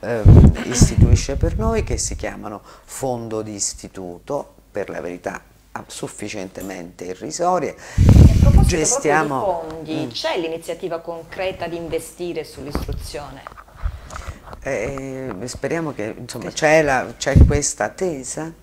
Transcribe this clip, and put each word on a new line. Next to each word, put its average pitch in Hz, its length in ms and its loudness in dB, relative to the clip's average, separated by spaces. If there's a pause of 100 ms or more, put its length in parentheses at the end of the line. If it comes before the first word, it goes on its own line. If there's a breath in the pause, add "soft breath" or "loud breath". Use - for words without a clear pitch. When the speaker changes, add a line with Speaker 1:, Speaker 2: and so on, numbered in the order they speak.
Speaker 1:
ehm, - 640 8
istituisce - 720 4
per - 200 -2
noi, 220 260 0
che 120 140 -4
si - 200 -8
chiamano 101 440 -10 (220 loud breath)
fondo 117 580 -8
di 110 120 -10
istituto, 95 1000 -10 (140)
per 95 200 -8
la 85 100 -10
verità 90 420 -10 (440)
sufficientemente 95 1200 -12
irrisorie. 156 640 -4
Speaker 2:
E - 60 -14
a - 0 -
proposito - 760 8
proprio - 140 6
di - 40 4
Speaker 1:
Gestiamo 160 1000 0
Speaker 2:
fondi, 156 360 -8
Speaker 1:
Mm. 123 40 -10
Speaker 2:
c'è 196 280 -6
l'iniziativa 165 640 -8
concreta 170 680 -10
di 170 100 -10
investire 160 680 -8
sull'istruzione? 143 1000 -12 (1160 loud breath)
Speaker 1:
Eh, 131 720 -8 (120)
speriamo 143 480 -6
che, 104 240 -10
insomma, 120 320 -12
Speaker 2:
Sì. - 60 -16
Speaker 1:
c'è 156 260 4
la, 123 360 -2
c'è 139 280 2
questa 143 400 -2
attesa 156 640 -8 (120)